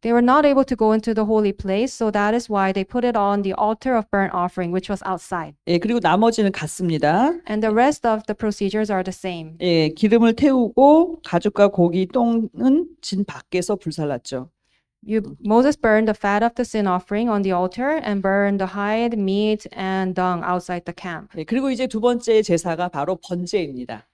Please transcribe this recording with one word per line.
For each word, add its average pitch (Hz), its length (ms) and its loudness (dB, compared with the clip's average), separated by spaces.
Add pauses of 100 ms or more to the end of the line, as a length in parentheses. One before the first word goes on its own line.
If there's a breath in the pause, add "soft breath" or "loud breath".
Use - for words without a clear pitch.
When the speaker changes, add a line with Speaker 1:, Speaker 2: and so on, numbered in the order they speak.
Speaker 1:
They 233 100 0
were 240 120 4
not 285 220 4
able 269 180 4
to 254 100 -4
go 220 180 2
into 220 200 0
the 214 120 0
holy 214 280 2
place, 202 400 -4
so 220 160 -2
that 208 240 0
is 240 160 -4
why 196 240 0
they 190 100 -2
put 240 220 -4
it 240 100 0
on 202 280 0
the 190 100 -2
altar 220 420 -2
of 214 140 -2
burnt 196 240 0
offering, 175 400 -4
which 185 160 -4
was 196 160 -6
outside. 170 480 -8 (140)
Speaker 2:
예, 175 100 2
그리고 226 240 0
나머지는 214 500 2
같습니다. 165 800 0 (180)
Speaker 1:
And 214 140 -4
the 220 100 0
rest 247 360 2
of 214 180 0
the 208 80 -6
procedures 208 580 -2
are 185 120 -2
the 185 100 -6
same. 165 480 -10
Speaker 2:
예, 165 280 2
기름을 226 480 4
태우고 277 840 4
가죽과 202 440 2
고기 185 400 2
똥은 240 800 0 (140)
진 196 240 -4
밖에서 - 500 -4
불살랐죠. 143 720 -6 (560)
Speaker 1:
You, 214 160 -2 (240)
Moses 247 340 4
burned 220 280 2
the 208 100 0
fat 208 260 0
of 233 120 0
the 247 100 -2
sin 208 220 -2
offering 202 420 -2
on 202 140 0
the 190 100 0
altar 240 500 -2
and 196 200 -4
burned 202 360 2
the 190 140 -4
hide, 220 420 -2
meat, 208 520 -2 (100)
and 190 380 -4
dung 180 280 -2
outside 175 420 -6
the 170 120 -12
camp. 160 400 -14
Speaker 2:
예, 160 60 -8
그리고 269 260 -2
이제 254 160 -2
두 220 160 -6
번째 233 400 2
제사가 175 480 0
바로 165 320 -4
번제입니다. 147 920 -6